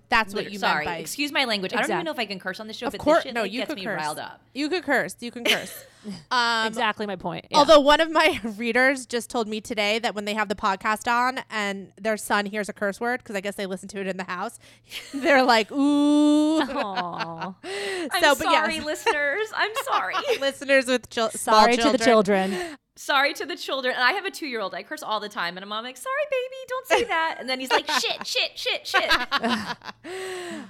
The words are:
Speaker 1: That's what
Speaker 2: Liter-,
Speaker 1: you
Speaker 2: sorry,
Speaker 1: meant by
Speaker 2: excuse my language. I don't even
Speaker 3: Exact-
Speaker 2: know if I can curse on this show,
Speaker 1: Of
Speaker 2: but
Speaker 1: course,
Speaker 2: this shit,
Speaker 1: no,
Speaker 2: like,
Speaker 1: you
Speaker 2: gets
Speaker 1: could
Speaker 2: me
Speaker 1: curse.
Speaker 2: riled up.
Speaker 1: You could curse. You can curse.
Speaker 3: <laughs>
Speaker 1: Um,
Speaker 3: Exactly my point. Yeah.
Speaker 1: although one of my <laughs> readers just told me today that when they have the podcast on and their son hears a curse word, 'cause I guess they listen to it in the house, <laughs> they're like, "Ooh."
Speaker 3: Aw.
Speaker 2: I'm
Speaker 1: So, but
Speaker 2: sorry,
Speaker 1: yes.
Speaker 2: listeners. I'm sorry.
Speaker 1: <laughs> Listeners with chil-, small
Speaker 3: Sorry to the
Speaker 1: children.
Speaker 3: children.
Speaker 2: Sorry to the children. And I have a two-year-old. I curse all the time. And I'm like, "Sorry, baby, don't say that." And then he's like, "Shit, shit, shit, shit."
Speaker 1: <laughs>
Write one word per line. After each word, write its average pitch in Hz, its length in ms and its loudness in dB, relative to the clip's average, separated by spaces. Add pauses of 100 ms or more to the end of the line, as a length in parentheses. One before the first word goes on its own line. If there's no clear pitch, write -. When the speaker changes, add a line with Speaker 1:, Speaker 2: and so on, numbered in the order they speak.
Speaker 1:
That's 220 260 2
what 208 100 -4
Speaker 2:
Liter-, - 100 -12
Speaker 1:
you 208 40 -10
Speaker 2:
sorry, 175 280 0
Speaker 1:
meant 175 100 -4
by 165 40 -8
Speaker 2:
excuse 277 300 -4
my 294 140 0
language. 208 280 -2
I - 40 -2
don't 214 80 2
even 302 140 -2
Speaker 3:
Exact- 160 80 -4
Speaker 2:
know 320 60 -4
if 285 60 -10
I 240 80 -2
can 190 140 -8
curse 185 180 -8
on 220 80 -12
this 220 120 -14
show, 247 80 -6
Speaker 1:
Of - 80 -4
Speaker 2:
but 196 60 -10
Speaker 1:
course, 311 180 0
Speaker 2:
this - 60 -4
shit, 262 100 -10
Speaker 1:
no, 233 80 -2
Speaker 2:
like, 196 100 -4
Speaker 1:
you 240 80 -6
Speaker 2:
gets - 80 -6
Speaker 1:
could 302 100 -8
Speaker 2:
me 285 60 -8
Speaker 1:
curse. 196 160 -6
Speaker 2:
riled 151 180 -4
up. - 220 -12 (140)
Speaker 1:
You 285 160 -4
could 349 140 -4
curse. 214 360 0
You 240 100 -10
can 240 140 -10
curse. - 360 -2
Speaker 3:
<laughs> - 40 -20 (460)
Speaker 1:
Um, 233 360 2
Speaker 3:
Exactly 220 400 -2
my 202 100 -6
point. 170 340 -8
Yeah. - 60 4
Speaker 1:
although 294 240 10
one 285 220 6
of 320 80 -2
my 311 320 4
<laughs> 214 160 -6
readers 247 480 2
just 233 240 -6
told 233 180 -2
me 214 140 -6
today 214 380 0
that 226 140 -2
when 208 120 -6
they 208 80 -2
have 214 160 0
the 208 40 -2
podcast 214 560 -2
on 247 380 0
and 196 500 -6
their 214 200 -2
son 208 260 0
hears 202 240 -6
a 208 60 -10
curse 202 260 -4
word, 240 240 -4
'cause 220 100 -10
I 196 60 -4
guess 196 140 -6
they 202 100 -6
listen 190 240 -8
to 196 140 -8
it 190 40 -6
in 185 120 -6
the 185 60 -4
house, 185 340 -8 (280)
<laughs> - 280 -14
they're 277 280 6
like, 226 300 4
"Ooh." 294 880 4
Speaker 3:
Aw. 185 960 -4 (100)
Speaker 2:
I'm 381 580 -4
Speaker 1:
So, 294 120 8
but - 20 -2
Speaker 2:
sorry, 320 380 2
Speaker 1:
yes. 311 100 -6
Speaker 2:
listeners. 311 720 -2
I'm 392 140 0 (140)
sorry. 415 300 -2 (120)
Speaker 1:
<laughs> 480 140 0
Listeners 269 480 2
with 247 200 0
chil-, 220 220 -2
small 220 320 4
Speaker 3:
Sorry 233 160 6
to 233 140 4
the - 40 4
Speaker 1:
children. 208 540 6
Speaker 3:
children. 330 260 -6 (200)
Speaker 2:
Sorry 285 360 2
to 330 140 -8
the 339 100 -8
children. 269 380 -4
And 254 100 2
I 320 80 6
have 381 140 -2
a - 40 -6
two-year-old. 226 440 -6
I 175 80 -8
curse 302 200 -10
all 214 180 -2
the 202 100 -8
time. 175 260 -4
And 185 80 -12
I'm 202 60 -10
like, 233 260 -8
"Sorry, 539 340 -4
baby, 508 240 -4 (140)
don't 508 180 -6
say 466 180 2
that." 330 360 -2
And 233 80 -12
then 254 120 -4
he's 262 100 -6
like, - 200 0
"Shit, 294 360 -2
shit, - 320 -4
shit, - 280 -4
shit." - 240 0
Speaker 1:
<laughs> 240 840 -2 (760)